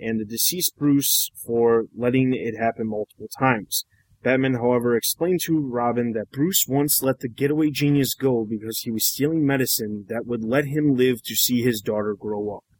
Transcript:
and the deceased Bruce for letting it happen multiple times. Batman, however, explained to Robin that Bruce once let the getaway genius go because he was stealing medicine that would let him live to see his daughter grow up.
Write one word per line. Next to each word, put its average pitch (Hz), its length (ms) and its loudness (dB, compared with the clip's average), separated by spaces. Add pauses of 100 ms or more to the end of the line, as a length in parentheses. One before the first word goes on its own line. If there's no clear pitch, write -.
and 113 180 -2
the 107 60 -4
deceased 117 520 -4
Bruce 143 540 2 (140)
for 117 400 4 (100)
letting 127 380 2
it 107 260 -4
happen 113 280 -2
multiple 107 420 -8 (100)
times. 123 460 0 (360)
Batman, 131 340 0
however, 120 420 2
explained 170 480 -2
to 160 120 0
Robin 120 540 -2
that 107 200 -6
Bruce 165 360 0
once 143 340 0
let 131 200 0
the 127 80 -4
getaway 151 420 0
genius 143 440 2
go 123 320 2
because 110 320 -6
he 120 120 -6
was 110 140 -2
stealing 151 400 0
medicine 117 640 -2
that 113 160 -6
would 117 180 -4
let 131 220 2
him 143 320 2
live 127 260 2
to 110 120 -8
see 123 260 2
his 117 180 2
daughter 107 400 -2
grow 104 340 -4
up. - 120 -16 (140)